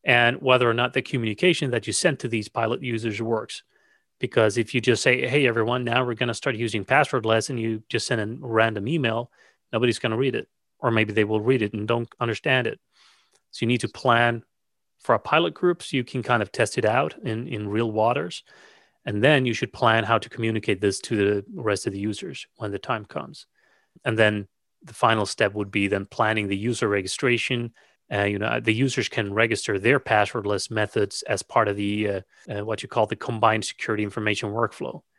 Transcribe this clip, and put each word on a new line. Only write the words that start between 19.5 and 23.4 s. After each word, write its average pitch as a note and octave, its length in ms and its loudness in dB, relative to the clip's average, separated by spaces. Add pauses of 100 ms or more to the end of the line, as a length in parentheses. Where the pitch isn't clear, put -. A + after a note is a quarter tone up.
should - 200 -4
plan A2+ 320 2
how A2+ 120 2
to - 120 -4
communicate A2 500 -2
this G2+ 220 0
to - 140 -4
the G2+ 380 2
rest A2 340 -2
of G2 60 -6
the G2 60 -8
users G#2+ 560 -8
when G#2 160 -8
the G2 80 -6
time G#2+ 260 -6
comes. - 420 -12 (580)